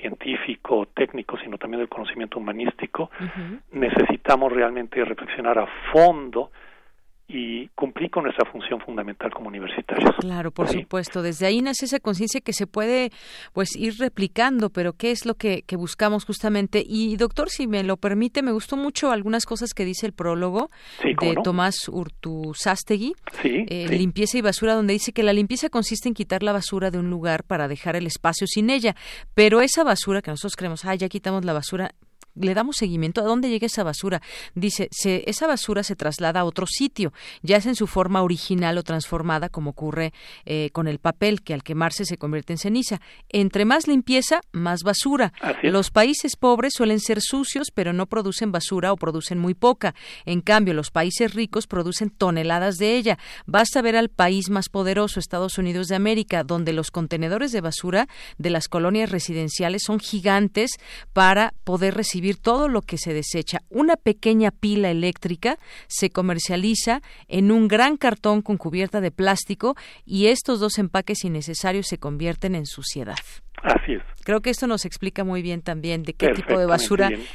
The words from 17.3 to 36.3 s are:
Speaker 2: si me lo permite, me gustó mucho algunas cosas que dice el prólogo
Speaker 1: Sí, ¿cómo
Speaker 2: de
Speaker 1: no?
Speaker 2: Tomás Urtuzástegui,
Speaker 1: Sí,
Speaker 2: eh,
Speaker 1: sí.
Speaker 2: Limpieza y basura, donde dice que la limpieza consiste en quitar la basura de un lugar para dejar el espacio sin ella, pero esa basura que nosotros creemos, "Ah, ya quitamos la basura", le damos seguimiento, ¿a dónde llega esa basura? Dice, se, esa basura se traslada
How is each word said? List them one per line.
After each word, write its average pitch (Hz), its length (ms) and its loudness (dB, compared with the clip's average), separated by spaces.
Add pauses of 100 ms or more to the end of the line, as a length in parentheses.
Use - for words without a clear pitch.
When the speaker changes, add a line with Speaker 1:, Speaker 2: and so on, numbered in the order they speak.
Speaker 2:
si 277 160 -4
me 208 180 0
lo 190 140 0
permite, 220 460 0
me 254 80 0
gustó 220 260 -4
mucho 285 320 0
algunas 220 380 0
cosas 226 260 -6
que 196 120 -2
dice 185 200 -4
el 208 80 -4
prólogo 180 560 -2 (320)
Speaker 1:
Sí, 143 140 0
¿cómo 165 160 0
Speaker 2:
de 165 60 0
Speaker 1:
no? - 40 -2
Speaker 2:
Tomás 185 480 0
Urtuzástegui, 185 1300 -4 (260)
Speaker 1:
Sí, 196 280 0
Speaker 2:
eh, 170 200 -6
Speaker 1:
sí. 180 80 2
Speaker 2:
Limpieza 185 400 0
y 247 40 0
basura, 220 340 2
donde 208 180 2
dice 214 180 -2
que 226 120 0
la 208 100 6
limpieza 208 360 0
consiste 226 380 -2
en 233 60 0
quitar 190 300 -2
la 208 100 2
basura 190 380 -2
de 180 80 -2
un 180 100 -2
lugar 165 340 -2
para 151 240 -2
dejar 151 280 -4
el 175 100 -2
espacio 165 400 -2
sin 214 240 0
ella, 233 260 2 (380)
pero 214 280 8
esa 277 220 4
basura 196 380 2
que - 80 -10
nosotros 156 260 -6
creemos, 175 300 -6
"Ah, 190 80 -2
ya 185 160 -2
quitamos 190 340 -4
la 175 100 0
basura", 180 360 -4 (480)
le 185 160 0
damos 240 220 0
seguimiento, 170 460 0
¿a - 20 2
dónde 247 260 2
llega 226 160 0
esa 220 200 -2
basura? 175 340 -2 (360)
Dice, 190 360 -2
se, 190 380 0
esa 302 180 -2
basura 208 360 0
se 196 120 -4
traslada 165 460 0